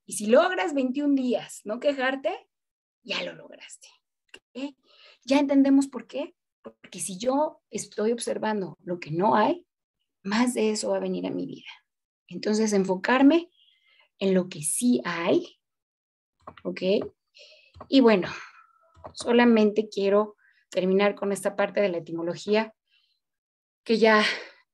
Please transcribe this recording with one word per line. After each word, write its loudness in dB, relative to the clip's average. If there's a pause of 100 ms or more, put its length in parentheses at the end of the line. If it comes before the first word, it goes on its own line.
y -14
si -6
logras 4
veintiún 0
días -4
no -8
quejarte, -4 (540)
ya -8
lo -10
lograste, -20 (480)
¿ok? -14 (480)
Ya 2
entendemos 4
por -14
qué. -10 (260)
Porque -20
si -10
yo -2
estoy -4
observando -6
lo -6
que -12
no 2
hay, 0 (560)
más 0
de 0
eso -4
va 0
a -4
venir -4
a -4
mi -6
vida. -16 (600)
Entonces, -2
enfocarme 2 (680)
en 0
lo 2
que -14
sí 0
hay, -2 (1040)
¿ok? -10 (1080)
Y 6
bueno, 4 (840)
solamente 2
quiero 0 (320)
terminar 0
con -6
esta -6
parte -2
de 2
la -4
etimología -4 (1120)
que 2
ya, 6 (500)